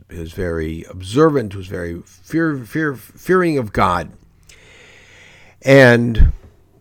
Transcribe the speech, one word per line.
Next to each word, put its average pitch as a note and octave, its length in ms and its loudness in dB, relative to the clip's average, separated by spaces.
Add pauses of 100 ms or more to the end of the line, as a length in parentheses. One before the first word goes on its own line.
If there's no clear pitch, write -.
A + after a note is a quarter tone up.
(100)
is E2+ 220 -14
very E2 560 -6
observant, A2 680 -2
who's F#2+ 120 -14
very F2 380 -10
fear, D#3+ 540 -8
fear, D3 360 -8
fearing E3+ 640 -2
of A2 140 -6
God. F2+ 400 -2 (1500)
And A#2+ 680 6 (480)